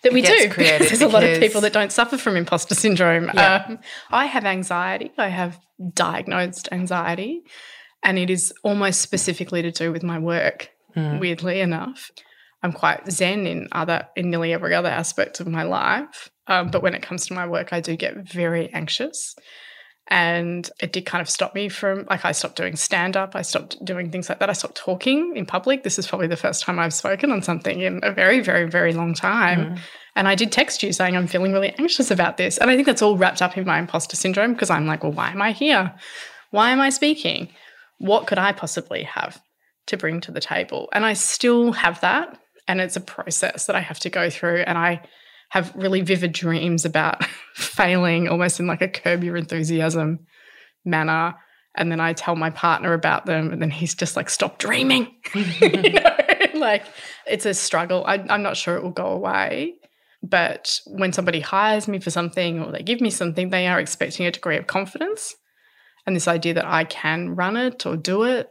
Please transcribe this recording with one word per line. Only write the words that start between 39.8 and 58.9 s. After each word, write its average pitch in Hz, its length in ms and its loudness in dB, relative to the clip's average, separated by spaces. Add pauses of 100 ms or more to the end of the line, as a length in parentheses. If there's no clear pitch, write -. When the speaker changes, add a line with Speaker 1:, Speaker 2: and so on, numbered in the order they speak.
Speaker 1:
to - 100 -4
bring 165 240 -4
to - 100 -14
the 165 100 -6
table?" - 500 -6
And 214 140 0
I 220 80 2
still 240 580 2
have 175 300 0
that. 247 360 0 (300)
And 185 140 0
it's 185 160 -4
a 185 40 -6
process - 640 -6
that 202 100 0
I 180 40 0
have - 180 -10
to 180 100 -6
go 175 200 0
through. 170 380 -2
And 170 100 0
I 170 240 0 (480)
have 185 260 -2
really 190 240 0
vivid 180 320 0
dreams 170 540 0
about 156 400 0 (140)
<laughs> - 160 -20
failing 175 720 2
almost 175 320 0
in, 175 60 0
like, 170 140 0
a 190 60 0
Curb 175 340 0
Your 175 140 -2
Enthusiasm 160 840 0 (640)
manner. 160 500 0 (400)
And 170 160 0
then 165 80 -2
I 165 140 0
tell 170 240 -2
my 160 120 -2
partner 170 440 0
about 165 320 0
them 160 260 0
and - 100 -4
then 160 100 0
he's 156 240 -4
just - 200 -4
like, - 140 -6
"Stop - 300 -2
dreaming." 254 640 0
<laughs> - 120 -14 (280)
You 190 320 6
know, - 220 6 (400)
like, 226 300 2 (420)
it's 214 180 -2
a 196 80 0
struggle. 175 520 0
I, 196 240 2
I'm 208 140 2
not 202 120 -2
sure 175 220 -2
it - 60 -4
will 180 80 -6